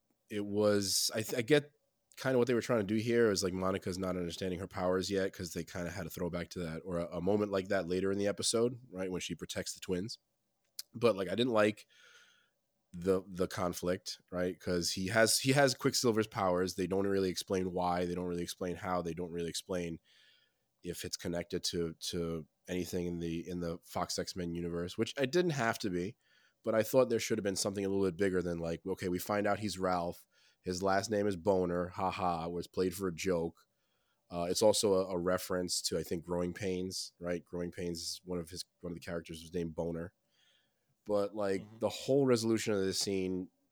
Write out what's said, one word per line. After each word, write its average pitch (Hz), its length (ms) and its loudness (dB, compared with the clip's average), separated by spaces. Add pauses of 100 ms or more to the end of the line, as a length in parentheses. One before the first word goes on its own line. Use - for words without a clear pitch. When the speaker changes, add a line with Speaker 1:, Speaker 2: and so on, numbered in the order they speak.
(300)
Speaker 1:
it 104 160 -4
was, 101 680 4
I 117 80 -2
th-, 127 160 -2
I 123 40 0
get 143 300 4 (460)
kinda 131 200 2
what 120 100 4
they 127 60 4
were 113 80 4
trying 120 180 2
to 101 60 0
do 107 100 0
here 117 360 4
is, 95 120 0
like, 92 100 0
Monica's 92 440 -2
not 92 180 -2
understanding 90 440 -4
her 92 80 -8
powers 92 420 0
yet, 95 220 0
'cause 90 200 -8
they 87 120 -6
kinda 87 260 -6
had 90 160 -8
a 76 40 -10
throwback 87 400 -6
to 90 100 -8
that, 82 240 -6
or 90 160 -4
a, 85 180 -4
a 85 40 -4
moment 101 300 2
like 98 160 0
that 95 200 0
later 92 240 0
in 98 60 0
the 101 100 0
episode, 117 500 0 (140)
right, 92 200 -6
when 87 100 -2
she 87 140 -6
protects - 380 -8
the - 60 -16
twins. 92 380 -4 (760)
But, 113 220 4
like, 95 140 -2
I 95 60 0
didn't 120 180 2
like 107 320 4 (1080)
the, 92 320 2
the 92 200 -2
conflict, 90 720 -4 (100)
right, 90 300 -2
'cause 87 320 0
he 92 160 -2
has, 113 320 6
he 131 120 2
has 135 220 6
Quicksilver's 117 540 2
powers. 92 480 2
They 92 100 0
don't 98 220 0
really 98 220 2
explain 92 420 -2
why. 90 320 2
They 87 100 -2
don't 90 120 -4
really 87 180 -2
explain 87 320 -4
how. 90 260 -2
They 82 120 -4
don't 85 180 -6
really 85 160 -4
explain 85 500 -4 (840)
if 87 200 -8
it's 87 120 -6
connected 87 480 -4
to, 85 300 -2 (160)
to 82 360 -4 (220)
anything 90 380 -2
in 87 140 -4
the, 85 280 -4
in 90 120 -6
the 82 240 -4
Fox - 340 -4
X-Men 87 360 -6
universe, 85 440 -4
which 110 200 -2
it 135 140 0
didn't 180 200 2
have 117 280 0
to 107 100 -2
be, 90 260 -2 (480)
but 110 100 0
I 110 100 6
thought 127 260 6
there 113 100 2
should - 180 0
have 98 60 -2
been 98 120 2
something 98 280 0
a 98 40 0
little 98 180 2
bit 87 120 2
bigger 92 240 4
than, 85 180 -2
like, 82 260 -4
okay, 95 220 -2
we 90 120 0
find 104 260 0
out 101 140 2
he's 95 180 -4
Ralph. 90 460 0 (380)
His 90 200 -2
last 95 280 4
name 104 160 2
is 101 100 0
Boner, 90 520 2
ha 92 220 -2
ha, 87 380 -2
was 87 200 -6
played 92 260 0
for 95 140 -2
a 85 60 -2
joke. 85 480 -2 (680)
Uh, 87 200 -2
it's 92 120 2
also 107 320 6
a, 92 160 4
a 92 80 0
reference 90 640 0
to, - 160 -2
I 82 60 -2
think, 85 200 -4
Growing 87 300 -2
Pains, 92 640 -4
right? 87 260 -4
Growing 87 260 -6
Pains 87 280 -6
is - 240 -8
one 90 160 -6
of 80 100 -10
his, 87 140 -12 (160)
one 87 120 -8
of 82 60 -8
the - 60 -14
characters 85 380 -8
was 82 120 -14
named 85 220 -2
Boner. 85 360 -4 (920)
But, 101 280 0
like, 98 320 -2
Speaker 2:
Mm-hmm. 107 140 -20
Speaker 1:
the 107 100 2
whole 135 360 4
resolution 113 480 4
of 98 100 2
this 95 160 0
scene 92 480 0 (240)